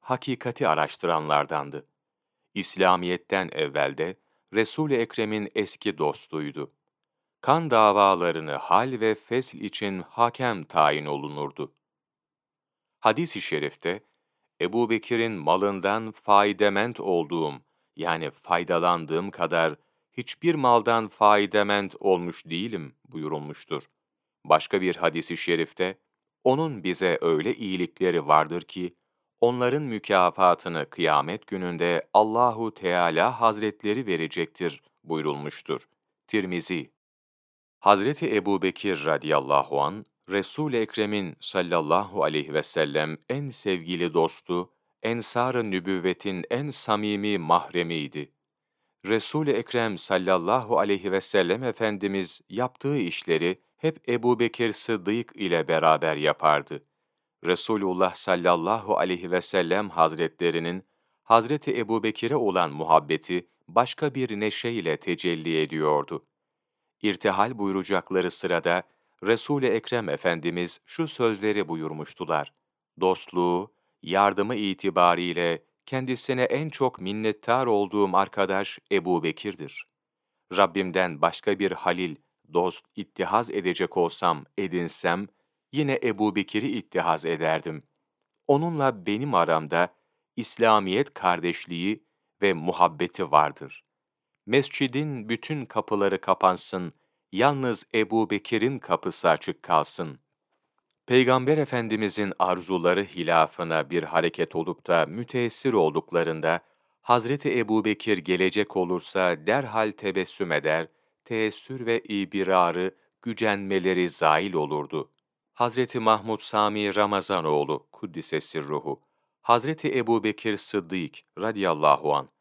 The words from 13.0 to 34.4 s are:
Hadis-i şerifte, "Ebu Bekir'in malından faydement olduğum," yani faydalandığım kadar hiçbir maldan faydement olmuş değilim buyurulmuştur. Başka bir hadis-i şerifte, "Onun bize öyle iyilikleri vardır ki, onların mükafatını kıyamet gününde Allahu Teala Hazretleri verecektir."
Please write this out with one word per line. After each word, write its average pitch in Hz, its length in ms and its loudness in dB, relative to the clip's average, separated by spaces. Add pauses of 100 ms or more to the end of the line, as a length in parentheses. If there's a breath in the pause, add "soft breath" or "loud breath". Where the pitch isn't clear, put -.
Hadis-i 113 400 0
şerifte, 82 640 -4 (580)
"Ebu 110 300 2
Bekir'in 113 420 0
malından 98 800 0
faydement 104 880 4
olduğum," 82 540 0 (420)
yani 82 340 -4
faydalandığım 87 1000 0
kadar 82 440 0 (380)
hiçbir 160 420 -4
maldan 117 540 4
faydement 101 920 4
olmuş 87 460 0
değilim 85 480 -6 (140)
buyurulmuştur. 76 760 -8 (600)
Başka 80 360 2
bir 90 160 0
hadis-i 82 400 -2
şerifte, 87 600 -2 (460)
"Onun 131 400 0
bize 90 360 0
öyle 82 340 0
iyilikleri 90 720 -2
vardır 76 360 4
ki, 90 320 -10 (460)
onların 123 420 2
mükafatını 90 1080 2
kıyamet 78 560 0
gününde 87 680 -2
Allahu 110 600 2
Teala 90 640 0
Hazretleri 107 680 0
verecektir." 82 760 -4 (220)